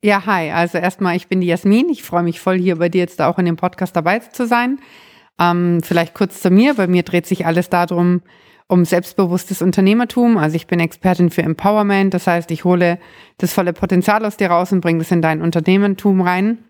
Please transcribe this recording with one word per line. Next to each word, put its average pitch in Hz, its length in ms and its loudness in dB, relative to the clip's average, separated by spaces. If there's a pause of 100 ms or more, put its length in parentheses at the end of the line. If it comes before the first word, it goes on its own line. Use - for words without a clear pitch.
Ja, 202 240 0
hi. 175 240 -2
Also 175 260 -2
erstmal, 180 380 -2
ich 180 120 -6
bin 185 140 -2
die 175 60 -2
Jasmin. 202 420 2
Ich 285 140 -6
freue 175 180 -2
mich 170 180 -4
voll, 185 200 0
hier 180 160 0
bei 170 120 0
dir 175 120 0
jetzt 175 200 -4
auch 156 200 0
in 185 60 0
dem 170 100 0
Podcast 180 400 -6
dabei 180 240 0
zu - 260 -6
sein. 247 320 0 (640)
Ähm, 175 420 2
vielleicht 165 320 -2
kurz - 260 -4
zu 180 120 0
mir. 247 240 4
Bei 202 100 0
mir 180 160 2
dreht 175 240 -2
sich 175 220 -4
alles 170 220 -2
darum, 175 520 0 (460)
um 180 180 2
selbstbewusstes 180 760 -2
Unternehmertum. 226 760 2
Also 156 180 0
ich 165 120 -6
bin 175 120 -2
Expertin 175 520 0
für - 100 -2
Empowerment. 196 720 0
Das 175 140 -2
heißt, 170 240 -2
ich 160 120 -8
hole 175 360 2 (400)
das 185 140 -2
volle 175 200 0
Potenzial 202 500 0
aus 208 140 -6
dir 185 140 0
raus 175 200 0
und 185 100 0
bring 165 180 0
das 160 100 -6
in 170 140 2
dein 160 180 0
Unternehmertum 190 800 0
rein. 185 380 0 (100)